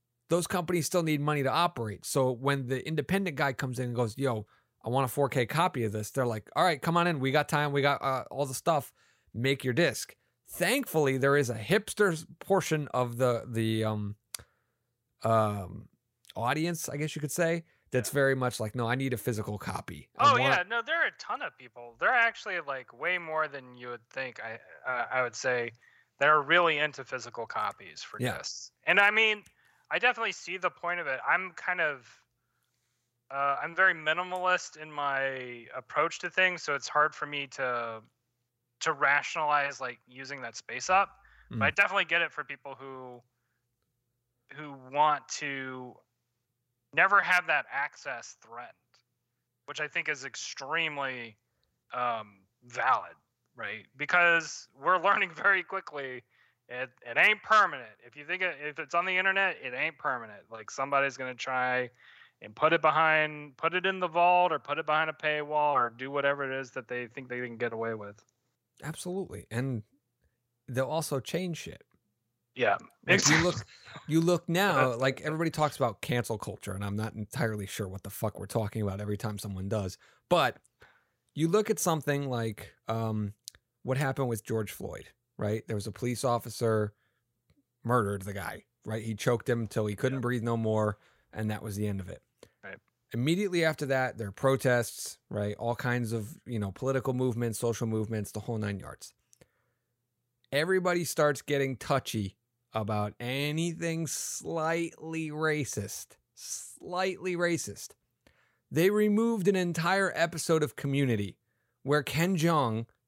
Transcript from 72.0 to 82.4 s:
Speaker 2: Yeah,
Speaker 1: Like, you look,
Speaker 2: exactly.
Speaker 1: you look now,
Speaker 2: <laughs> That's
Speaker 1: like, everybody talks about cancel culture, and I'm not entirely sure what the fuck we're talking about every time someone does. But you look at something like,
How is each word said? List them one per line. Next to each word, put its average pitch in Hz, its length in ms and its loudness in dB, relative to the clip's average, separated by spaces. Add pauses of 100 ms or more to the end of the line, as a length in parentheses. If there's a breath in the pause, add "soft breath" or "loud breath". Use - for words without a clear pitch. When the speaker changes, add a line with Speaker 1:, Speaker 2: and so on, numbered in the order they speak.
Speaker 2:
Yeah, 107 220 2 (280)
Speaker 1:
Like, - 220 6
you 156 160 6
look, 180 100 2
Speaker 2:
exactly. - 180 -10 (360 loud breath)
Speaker 1:
you 160 120 4
look 170 280 2
now, 165 400 4
Speaker 2:
<laughs> - 20 -2
That's 120 100 -4
Speaker 1:
like, 131 200 0
everybody 160 300 -2
talks 151 260 0
about 117 260 0
cancel 120 360 -2
culture, 101 340 -10
and 98 120 -4
I'm 101 120 -2
not 107 180 -4
entirely 104 520 -4
sure 104 220 -6
what 95 140 -10
the 98 80 -12
fuck - 280 -4
we're 98 80 -10
talking 110 360 -2
about 98 180 -2
every 104 160 -2
time 107 220 -6
someone 98 300 -6
does. 101 300 -4 (300 soft breath)
But 147 300 2 (760 soft breath)
you 151 120 2
look 208 240 2
at 185 80 -2
something 143 500 0
like, 117 440 -4 (160)